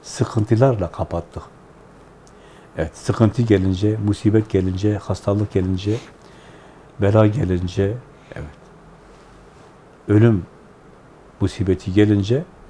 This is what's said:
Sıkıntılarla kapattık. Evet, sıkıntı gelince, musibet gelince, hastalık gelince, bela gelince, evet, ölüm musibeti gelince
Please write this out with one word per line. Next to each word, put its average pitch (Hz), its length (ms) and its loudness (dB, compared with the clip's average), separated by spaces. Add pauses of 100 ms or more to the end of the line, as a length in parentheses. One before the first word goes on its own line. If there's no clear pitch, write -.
Sıkıntılarla 110 880 0
kapattık. - 520 -8 (1300)
Evet, 78 200 -6
sıkıntı 107 440 0
gelince, 101 640 0
musibet 107 440 0
gelince, 95 480 0
hastalık 101 540 -4
gelince, 95 460 -2 (1040)
bela 107 260 4
gelince, 98 680 -2 (420)
evet, 76 100 -12 (1600)
ölüm 104 380 6 (960)
musibeti 92 520 -2
gelince 104 500 2 (260)